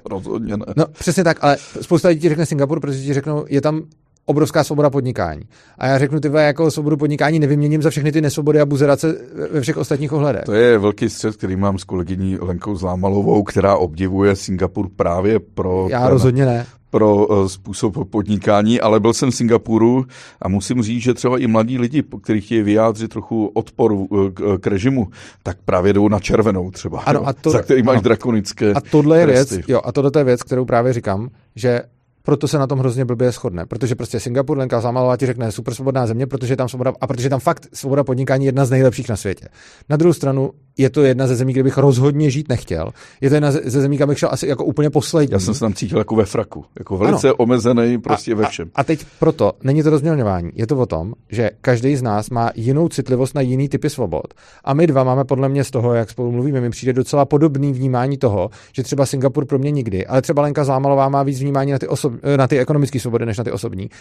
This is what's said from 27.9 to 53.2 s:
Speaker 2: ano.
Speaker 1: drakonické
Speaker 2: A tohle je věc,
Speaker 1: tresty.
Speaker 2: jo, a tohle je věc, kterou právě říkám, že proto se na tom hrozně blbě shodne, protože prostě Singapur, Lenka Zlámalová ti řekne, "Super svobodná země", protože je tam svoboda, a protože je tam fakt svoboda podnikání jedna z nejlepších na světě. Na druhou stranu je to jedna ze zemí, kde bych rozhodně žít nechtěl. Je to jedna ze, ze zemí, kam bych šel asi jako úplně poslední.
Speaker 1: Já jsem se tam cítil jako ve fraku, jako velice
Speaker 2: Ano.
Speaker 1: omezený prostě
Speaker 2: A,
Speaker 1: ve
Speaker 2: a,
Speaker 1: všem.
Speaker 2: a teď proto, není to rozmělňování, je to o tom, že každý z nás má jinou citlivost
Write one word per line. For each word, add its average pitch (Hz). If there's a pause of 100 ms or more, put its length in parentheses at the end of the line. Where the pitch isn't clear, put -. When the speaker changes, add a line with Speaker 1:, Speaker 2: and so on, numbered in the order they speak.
Speaker 2:
ano. 113
Speaker 1:
drakonické 113
Speaker 2:
A 113
tohle 156
je 165
věc, 135
Speaker 1:
tresty. 98
Speaker 2:
jo, 120
a 120
tohle 139
je 147
věc, 123
kterou 127
právě 120
říkám, 110 (280)
že 120 (400)
proto 143
se 156
na 139
tom 135
hrozně 127
blbě 123
shodne, 90
protože 120
prostě 117
Singapur, 135
Lenka 127
Zlámalová 123
ti 131
řekne, 120
"Super 120
svobodná 131
země", 117
protože 127
je 131
tam 127
svoboda, 127
a 147
protože 127
je 135
tam 131
fakt -
svoboda 139
podnikání 135
jedna 135
z 120
nejlepších 131
na 110
světě. - (400)
Na 147
druhou 165
stranu 135 (280)
je 131
to 147
jedna 131
ze 127
zemí, 131
kde 131
bych 135
rozhodně 143
žít 147
nechtěl. 98 (300)
Je 135
to 135
jedna 147
ze, 156
ze 127
zemí, 139
kam 143
bych 143
šel 123
asi 131
jako 139
úplně 147
poslední. 147
Speaker 1:
Já 98
jsem 98
se -
tam 107
cítil -
jako 110
ve 107
fraku, 98 (140)
jako -
velice 135
Speaker 2:
Ano. 131
Speaker 1:
omezený 120
prostě 131
Speaker 2:
A, 107
Speaker 1:
ve 107
Speaker 2:
a, -
Speaker 1:
všem. 85
Speaker 2:
a 143
teď 160 (120)
proto, 156 (100)
není 143
to 156
rozmělňování, 131
je 113
to 139
o 123
tom, 82 (180)
že 107 (100)
každý 131
z 123
nás 107
má 117
jinou 139
citlivost 127